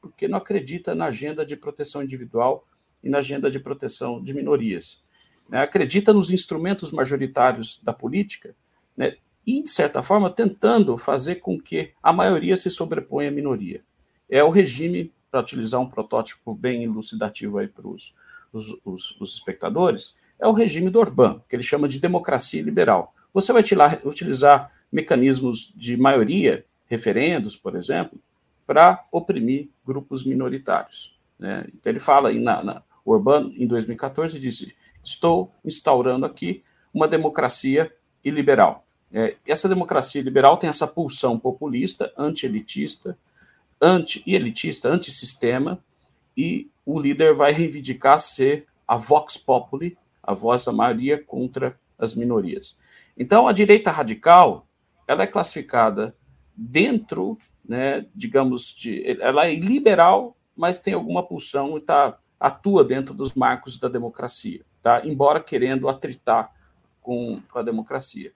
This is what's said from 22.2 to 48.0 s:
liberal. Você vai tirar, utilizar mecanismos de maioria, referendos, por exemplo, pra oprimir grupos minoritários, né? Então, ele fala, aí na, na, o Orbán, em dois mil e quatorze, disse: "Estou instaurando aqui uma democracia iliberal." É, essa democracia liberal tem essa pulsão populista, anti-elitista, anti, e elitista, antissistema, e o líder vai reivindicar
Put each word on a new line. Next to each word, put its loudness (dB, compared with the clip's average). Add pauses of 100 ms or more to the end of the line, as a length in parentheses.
liberal. 2 (180)
Você 0
vai 6
tirar, 4
utilizar 4 (200)
mecanismos 0
de -6
maioria, 2 (200)
referendos, -2
por -10
exemplo, -6 (460)
pra 6
oprimir -4 (160)
grupos -10
minoritários, -6 (200)
né? -10
Então, -6
ele -4
fala, 4
aí 0
na, 0
na, -10 (220)
o 2
Orbán, 4
em -2
dois -2
mil -8
e -18
quatorze, -6
disse: -10 (260)
"Estou 0 (140)
instaurando 0
aqui -8 (300)
uma 0
democracia 0 (320)
iliberal." 2 (280)
É, -2 (100)
essa 0
democracia -2
liberal 6
tem -4
essa -2
pulsão -4
populista, -6
anti-elitista, -6 (600)
anti, 2
e -2
elitista, -2
antissistema, -2 (540)
e -4 (160)
o -4
líder 4
vai 4
reivindicar 2